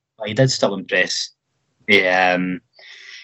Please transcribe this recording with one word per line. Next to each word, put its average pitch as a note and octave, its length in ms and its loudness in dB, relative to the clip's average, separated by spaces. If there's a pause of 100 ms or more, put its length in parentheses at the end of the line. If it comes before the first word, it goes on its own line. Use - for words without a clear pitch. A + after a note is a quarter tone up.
(180)
but G#2+ 100 -10
he A2 60 -8
did C3 160 2
still G2+ 240 -2
impress. F2+ 560 -4 (600)
Um, F#2 680 2 (640)